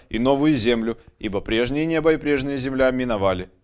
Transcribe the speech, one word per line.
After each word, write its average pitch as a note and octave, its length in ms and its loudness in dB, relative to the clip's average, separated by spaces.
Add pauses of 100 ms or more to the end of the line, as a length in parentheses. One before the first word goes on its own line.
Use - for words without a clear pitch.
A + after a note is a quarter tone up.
и A2 100 -4
новую C#3 340 4
землю, A2+ 460 0 (180)
ибо G2 240 -6
прежнее B2 460 -2
небо D#3+ 260 2
и D#3 40 0
прежняя C#3 400 -2
земля C3 340 0
миновали, G2 580 -2 (140)